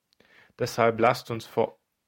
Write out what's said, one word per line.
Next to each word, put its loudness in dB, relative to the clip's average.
Deshalb 0
lasst 2
uns -8
vor, -4